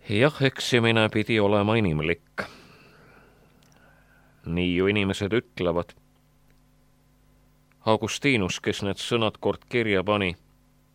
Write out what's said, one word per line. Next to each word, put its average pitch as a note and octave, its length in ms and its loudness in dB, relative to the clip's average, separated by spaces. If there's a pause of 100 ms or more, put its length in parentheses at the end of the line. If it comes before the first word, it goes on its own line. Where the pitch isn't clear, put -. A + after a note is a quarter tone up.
Jah, C3 340 2
eksimine A2+ 680 2
pidi G#2+ 280 0
olema G#2 340 2
inimlik. E2+ 680 -2 (2000)
Nii F2 300 -2
ju F#2 100 2
inimesed G2+ 460 0
ütlevad. F2 600 -2 (1900)
Augustinus, A2 760 0
kes - 220 -4
need G2 140 -4
sõnad A2+ 440 -2
kord - 280 -4
kirja G#2+ 360 0
pani, G2 320 0 (580)